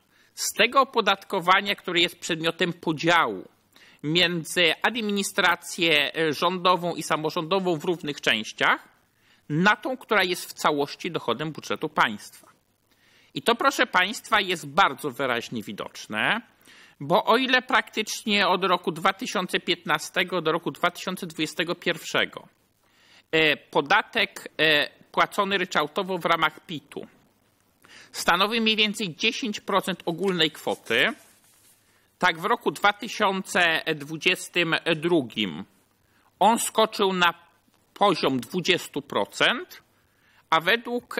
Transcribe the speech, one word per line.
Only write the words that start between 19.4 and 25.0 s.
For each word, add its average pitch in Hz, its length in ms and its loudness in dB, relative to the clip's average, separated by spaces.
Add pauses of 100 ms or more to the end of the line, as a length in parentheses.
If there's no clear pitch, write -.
piętnastego 175 800 -2
do 156 120 0
roku - 180 -2
dwa 175 200 0
tysiące 185 360 -8
dwudziestego 165 480 -6
pierwszego, - 720 -4 (840)
e, 156 240 4
podatek, 196 920 -2 (120)
e, 151 380 2 (140)